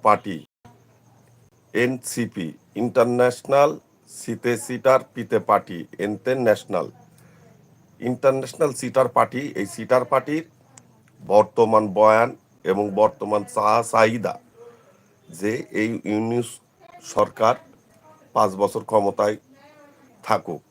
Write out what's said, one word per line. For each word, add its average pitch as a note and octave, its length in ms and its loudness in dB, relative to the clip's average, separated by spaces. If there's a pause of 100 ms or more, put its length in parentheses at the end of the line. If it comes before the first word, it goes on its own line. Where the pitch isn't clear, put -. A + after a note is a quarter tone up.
পার্টি, G2+ 440 0 (1300)
এনসিপি, A#2 800 -4 (220)
ইন্টারন্যাশনাল B2 1040 0 (300)
সিতে A#2+ 580 -4
চিটার B2+ 340 2 (140)
পিতে A#2 240 -4
পার্টি, G2 460 0 (140)
ইন্টারন্যাশনাল, G#2 880 -2 (1120)
ইন্টারন্যাশনাল C3+ 720 -2
চিটার B2 360 0
পার্টি, A#2+ 520 -2
এই G2+ 140 -4
চিটার A#2+ 300 0
পার্টির D3 400 -4 (840)
বর্তমান G#2+ 600 4
বয়ান A2 480 4 (280)
এবং G2+ 260 0
বর্তমান G#2 540 0 (100)
চা-, A2 360 2
চাহিদা A2+ 440 2 (1040)
যে G#2 120 -2 (180)
এই A2 340 -4
ইউনূস A2+ 440 -2 (540)
সরকার A2 520 0 (760)
পাঁচ G#2+ 220 2
বছর G2+ 300 -2
ক্ষমতায় G#2 520 0 (880)
থাকুক। F2 480 -6